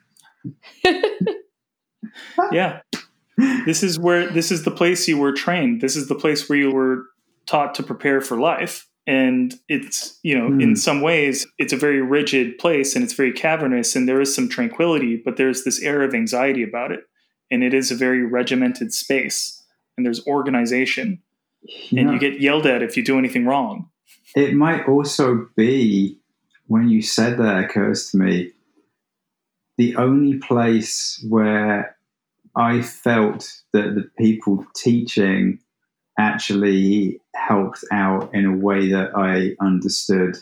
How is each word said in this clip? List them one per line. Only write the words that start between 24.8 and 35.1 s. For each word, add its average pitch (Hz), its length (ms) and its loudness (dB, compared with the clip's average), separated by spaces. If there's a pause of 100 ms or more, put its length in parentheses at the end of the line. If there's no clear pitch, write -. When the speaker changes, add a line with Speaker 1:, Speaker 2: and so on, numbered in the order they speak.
Speaker 3:
also 135 680 2
be, 110 640 2 (480)
when 113 220 2
you 110 140 4
said 120 360 0
that, 104 260 2
occurs 104 460 -2
to 101 80 2
me, 90 340 0 (1200)
the 120 200 2
only 135 420 2
place 117 920 0
where 107 680 0 (580)
I 120 280 2
felt 110 680 0 (220)
that 101 220 2
the 101 140 -4 (100)
people 107 480 2 (100)
teaching 98 840 0 (580)